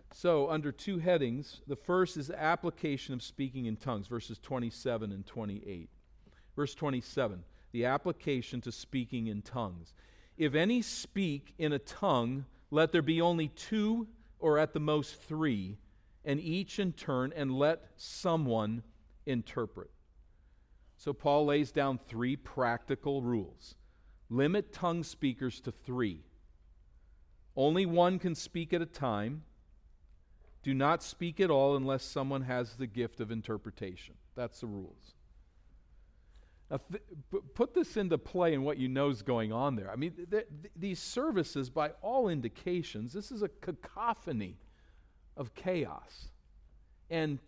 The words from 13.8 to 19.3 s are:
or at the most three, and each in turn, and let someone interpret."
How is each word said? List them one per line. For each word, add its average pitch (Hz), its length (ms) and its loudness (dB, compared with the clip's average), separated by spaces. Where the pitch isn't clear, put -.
or 151 200 6
at 151 140 2
the 156 80 -2
most 151 400 0
three, 117 560 0
and 147 160 0
each 175 380 -2
in 190 120 0
turn, 131 420 -2
and 139 240 -2
let 151 380 2
someone 120 880 0
interpret." 113 640 -4